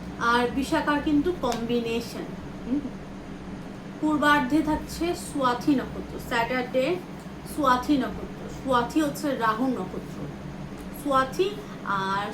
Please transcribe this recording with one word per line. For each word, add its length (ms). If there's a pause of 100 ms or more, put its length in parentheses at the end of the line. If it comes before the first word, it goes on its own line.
(320)
আর 120 (140)
বিশাখার 500
কিন্তু 220 (160)
কম্বিনেশন। 840 (380)
হুম? 140 (1200)
পূর্বার্ধে 580 (100)
থাকছে 360 (240)
স্বাতি 500
নক্ষত্র, 340 (160)
স্যাটারডে 560 (680)
স্বাতি 400 (100)
নক্ষত্র। 380 (200)
স্বাতি 440
হচ্ছে 220 (160)
রাহু 220 (120)
নক্ষত্র, 400 (840)
স্বাতি, 460 (380)
আর 480